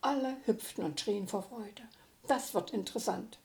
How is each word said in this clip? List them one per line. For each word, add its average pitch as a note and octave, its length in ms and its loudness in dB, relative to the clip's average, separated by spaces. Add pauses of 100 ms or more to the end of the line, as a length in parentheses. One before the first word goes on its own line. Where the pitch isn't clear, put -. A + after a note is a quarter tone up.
Alle C4+ 460 2
hüpften - 360 2
und D3+ 160 0
schrien G3+ 300 0
vor G3 140 0
Freude. G#3+ 400 -10 (440)
"Das B3+ 280 2
wird - 160 2
interessant." - 760 -2